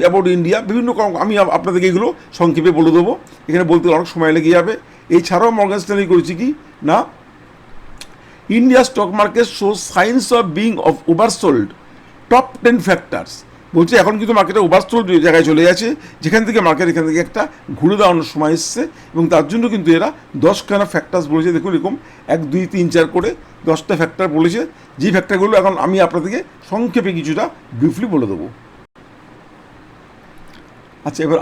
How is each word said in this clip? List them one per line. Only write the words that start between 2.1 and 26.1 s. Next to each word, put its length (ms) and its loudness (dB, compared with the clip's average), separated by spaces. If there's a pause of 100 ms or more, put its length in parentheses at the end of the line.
সংক্ষেপে 400 2
বলে 180 4
দেবো, 140 2 (380)
এখানে 220 0
বলতে 140 2 (120)
অনেক 160 -2
সময় 240 0
লেগে 200 2
যাবে। 160 0 (440)
এছাড়াও 420 2
মর্গান 240 0
স্ট্যানলি 280 -2
করেছে 280 2
কি 80 -2 (420)
না, 80 2 (1600)
ইন্ডিয়া 300 4
stock 200 -4 (120)
market 260 0 (100)
shows 200 -2 (160)
signs 320 0 (120)
of 60 2 (160)
being 160 -2 (120)
of 80 2 (160)
oversold 580 0 (640)
top 160 4 (160)
ten 140 4 (120)
factors। 440 -4 (440)
বলছে 160 4 (100)
এখন 160 2
কিন্তু 180 -2
মার্কেটে 300 2
ওভারসোল্ড 400 2 (180)
জায়গায় 240 4
চলে 180 4
গেছে, 200 2 (360)
যেখান 240 2
থেকে 200 2
মার্কেট 240 2
এখান 180 0
থেকে 160 0
একটা 160 -6 (380)
ঘুরে 200 2
দাঁড়ানোর 340 2
সময় 240 0
এসছে 240 -6 (320)
এবং 100 0 (100)
তার 180 2
জন্য 120 -2 (100)
কিন্তু 240 -2
এরা 120 0 (360)
দশখানা 480 0
ফ্যাক্টরস 400 -4
বলেছে। 240 0
দেখুন 180 -4
এরকম 180 -2 (400)
এক, 60 -2 (120)
দুই, 120 -2 (100)
তিন, 200 0
চার 220 2
করে 140 -2 (400)
দশটা 320 -2
ফ্যাক্টর 260 -4 (100)
বলেছে, 240 0 (400)
যে 140 0
ফ্যাক্টরগুলো 460 0
এখন 120 0 (120)
আমি 120 0 (100)
আপনাদেরকে 320 -4 (320)